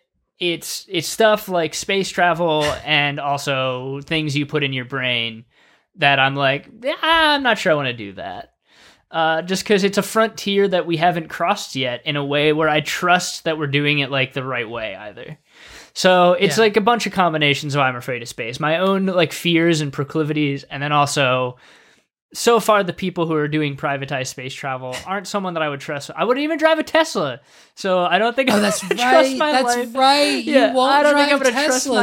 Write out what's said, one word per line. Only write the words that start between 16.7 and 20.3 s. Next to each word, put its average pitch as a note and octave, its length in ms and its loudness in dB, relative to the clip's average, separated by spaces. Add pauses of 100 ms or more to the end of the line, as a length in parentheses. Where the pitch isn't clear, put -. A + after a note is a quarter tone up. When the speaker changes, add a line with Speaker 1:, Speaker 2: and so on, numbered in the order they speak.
Speaker 1:
a A3 60 4
bunch A3+ 260 0
of G3 60 -6
combinations D3+ 640 0
of D3 40 2
why C3+ 80 2
I'm B2+ 80 -2
afraid B2 280 -8
of A#2 40 -14
space. A#2+ 320 -10
My D#3 200 0
own, F#3+ 260 0
like, F3+ 260 2
fears E3 480 2
and C#3+ 140 -4
proclivities, D3 680 -2